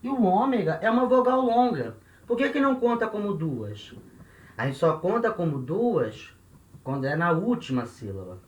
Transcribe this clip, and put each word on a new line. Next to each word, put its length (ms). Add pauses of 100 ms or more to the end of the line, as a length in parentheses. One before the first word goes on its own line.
E 60
o 140
ômega 580
é 100
uma 160
vogal 340
longa. 560 (300)
Por 100
que 120
que 120
não 160
conta 300
como 280
duas? 600 (600)
A 100
gente 120
só 200
conta 320
como 280
duas 760 (480)
quando 220
é 100
na 180
última 540
sílaba. 600